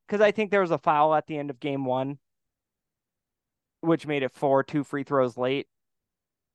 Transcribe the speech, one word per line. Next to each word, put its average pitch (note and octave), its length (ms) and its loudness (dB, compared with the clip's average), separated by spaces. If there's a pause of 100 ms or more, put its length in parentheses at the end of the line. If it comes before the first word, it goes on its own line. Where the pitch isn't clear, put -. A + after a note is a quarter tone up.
'cause G3+ 100 -2
I G#3 120 6
think G#3 200 -2
there G3+ 80 2
was F3 120 0
a D3+ 60 0
foul D#3 380 2
at D3+ 100 0
the D#3 120 -8
end C#3+ 120 -6
of C3 120 -12
game C#3 240 -4
one, C3 340 -4 (1600)
which E3 260 0
made C#3+ 180 -2
it B2+ 100 -4
four, C3+ 280 2
two C#3+ 220 -4
free C#3 200 -8
throws C3 340 0
late. B2+ 320 -2 (840)